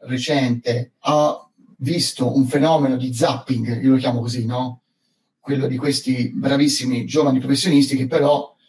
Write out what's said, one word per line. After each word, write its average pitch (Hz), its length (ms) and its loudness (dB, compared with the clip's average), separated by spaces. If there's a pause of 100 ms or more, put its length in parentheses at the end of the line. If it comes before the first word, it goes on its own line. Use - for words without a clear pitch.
recente 123 960 -2
ha 151 480 0 (300)
visto 131 580 -2
un 131 100 4
fenomeno 143 500 2
di 120 160 -4
zapping, 117 680 -2
io 131 80 4
lo 131 60 6
chiamo 123 240 -2
così, 117 260 -4
no? 123 360 -6 (580)
Quello 135 260 -2
di 131 100 -2
questi 131 580 -2
bravissimi 135 720 0
giovani 139 320 2
professionisti 139 580 2
che 127 100 0
però 143 480 0 (140)